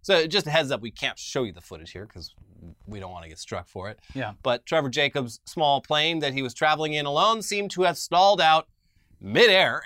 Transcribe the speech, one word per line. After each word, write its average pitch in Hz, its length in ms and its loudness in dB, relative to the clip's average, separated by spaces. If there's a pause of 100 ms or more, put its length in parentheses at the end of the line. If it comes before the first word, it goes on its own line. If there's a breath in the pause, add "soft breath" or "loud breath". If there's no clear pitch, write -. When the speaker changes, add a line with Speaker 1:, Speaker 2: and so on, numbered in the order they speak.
Speaker 1:
So 165 260 2
just 170 200 -2
a 151 40 -4
heads 147 200 2
up, 123 100 -4
we 113 120 -10
can't 127 260 -8
show - 240 -6
you 104 100 -4
the 85 80 -20
footage 82 300 -18
here 95 160 -14
'cause - 260 -18 (540)
we 104 140 -14
don't 92 120 -14
wanna 85 160 -16
get 80 100 -20
struck 90 300 -10
for 98 220 -12
it. - 80 -16 (160)
Speaker 2:
Yeah. 120 180 -8 (100)
Speaker 1:
But 123 220 -2
Trevor 156 260 0
Jacobs' 135 540 -2
small 143 380 0
plane 156 380 -2
that 143 140 -2
he 135 80 -4
was 123 120 -6
traveling 156 400 0
in 151 120 -4
alone 196 360 2
seemed 202 300 -6
to 180 100 -2
have 175 160 2
stalled 185 420 4
out 160 280 4 (540)
midair, 156 640 4